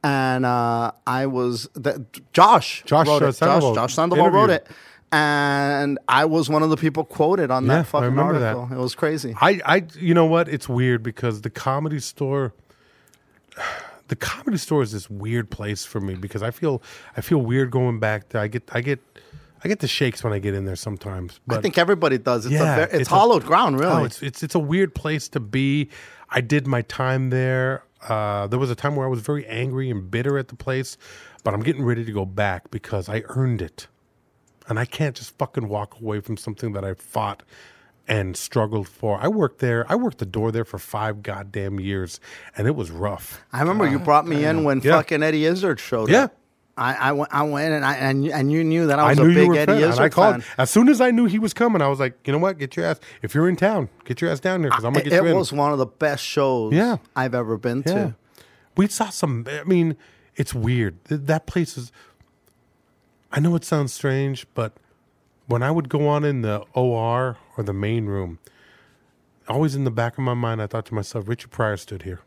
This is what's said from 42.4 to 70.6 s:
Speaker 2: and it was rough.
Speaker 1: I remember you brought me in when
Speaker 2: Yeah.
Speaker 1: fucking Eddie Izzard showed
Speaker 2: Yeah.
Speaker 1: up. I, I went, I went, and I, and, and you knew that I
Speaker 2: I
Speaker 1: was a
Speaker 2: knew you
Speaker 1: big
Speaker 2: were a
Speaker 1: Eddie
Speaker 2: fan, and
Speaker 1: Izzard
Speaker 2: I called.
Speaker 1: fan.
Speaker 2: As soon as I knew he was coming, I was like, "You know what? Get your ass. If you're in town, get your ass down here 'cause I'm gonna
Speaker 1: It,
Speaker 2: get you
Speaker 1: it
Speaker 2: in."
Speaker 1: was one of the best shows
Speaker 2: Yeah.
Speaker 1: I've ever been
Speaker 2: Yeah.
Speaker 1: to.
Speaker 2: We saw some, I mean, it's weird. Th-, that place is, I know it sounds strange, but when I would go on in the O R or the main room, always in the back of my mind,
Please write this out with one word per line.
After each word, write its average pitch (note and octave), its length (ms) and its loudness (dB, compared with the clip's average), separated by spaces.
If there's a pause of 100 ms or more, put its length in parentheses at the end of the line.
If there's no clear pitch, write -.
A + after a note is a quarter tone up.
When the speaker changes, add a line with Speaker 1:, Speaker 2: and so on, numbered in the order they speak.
Speaker 2:
and G#2 100 -2
it D3+ 100 2
was F2+ 140 -6
rough. F2+ 600 -8
Speaker 1:
I B2 80 -6
remember F#3 260 2
you C#3 120 0
brought D3+ 280 4
me D3 180 0
in D#3+ 200 2
when C3+ 160 2
Speaker 2:
Yeah. C3+ 160 4
Speaker 1:
fucking D3+ 260 0
Eddie D#3 220 0
Izzard F3 360 0
showed A2+ 280 -2
Speaker 2:
Yeah. A#3 160 6
Speaker 1:
up. - 120 -8 (400)
I, B2+ 180 0
I C3 180 0
went, C#3+ 220 -4
I D3 80 2
went, D3+ 320 0
and C#3+ 100 -2
I, C3+ 120 2
and, C3+ 320 0
and C#3+ 220 0
you D#3+ 140 2
knew D#3+ 220 2
that C#3+ 120 4
I D3+ 80 6
Speaker 2:
I - 40 6
Speaker 1:
was D3 80 6
a C#3+ 40 6
Speaker 2:
knew D#3+ 80 8
you F3 40 6
Speaker 1:
big F3+ 140 8
Speaker 2:
were E3+ 60 6
a D3+ 40 4
Speaker 1:
Eddie D3 140 4
Speaker 2:
fan, D3 100 4
and E3 100 6
Speaker 1:
Izzard C3 120 4
Speaker 2:
I D#3 40 4
called. F#3+ 280 6
Speaker 1:
fan. A#2+ 80 -8 (120)
Speaker 2:
As B2+ 140 2
soon A#3+ 180 6
as B3 120 4
I B3+ 100 4
knew A#3 160 4
he G3 120 0
was G#3+ 140 -2
coming, A3+ 300 2
I C#3 60 4
was C3+ 120 0
like, C3 140 0 (100)
"You C#3 80 0
know D3 60 2
what? F3+ 200 0
Get C3+ 180 -8
your E3+ 100 -2
ass. D#3+ 140 -2 (220)
If - 120 -8
you're D#3+ 140 4
in F3+ 80 2
town, F#3+ 340 0 (140)
get - 180 -8
your E3+ 80 0
ass D3 100 -2
down F#3 220 0
here C#3 80 0
'cause G2+ 140 0
I'm B2 80 0
gonna C#3+ 120 4
Speaker 1:
It, C#3+ 60 -2
Speaker 2:
get E3 120 6
you E3+ 60 2
Speaker 1:
it - 40 4
Speaker 2:
in." F3 40 4
Speaker 1:
was F3+ 160 0
one C#3+ 200 2
of C#3+ 60 0
the C3 80 2
best C#3+ 380 -4
shows B2+ 480 0
Speaker 2:
Yeah. G#3+ 240 2 (200)
Speaker 1:
I've B2+ 180 -2
ever A2+ 240 -2
been B2 260 -2
Speaker 2:
Yeah. F3 100 -2
Speaker 1:
to. F#3+ 200 -2 (600)
Speaker 2:
We G3 100 4
saw G#3 240 -4
some, A#2+ 400 -4
I D3 140 -10
mean, E3+ 320 2 (400)
it's - 180 -4
weird. A2+ 500 -2
Th-, D3+ 200 -4
that D#3 220 0
place - 300 -4
is, A#2+ 160 -14 (1400)
I C#3 100 -2
know E3+ 160 2
it D#3+ 80 -4
sounds D3 280 -2
strange, C3+ 640 -4
but A2+ 180 -4 (760)
when A#2+ 140 0
I C3+ 80 0
would D#3+ 200 -2
go D3 180 0
on D3 160 2
in C#3 180 0
the G#2 220 -2 (100)
O B2+ 200 2
R A#2 420 -2 (220)
or A2+ 60 -4
the G2+ 100 -4
main G#2+ 320 -2
room, F#2 320 -6 (1080)
always C#3 260 0
in C#3 100 -2
the B2+ 60 0
back A#2 260 -2
of C3 80 -4
my B2 100 0
mind, A2+ 280 -2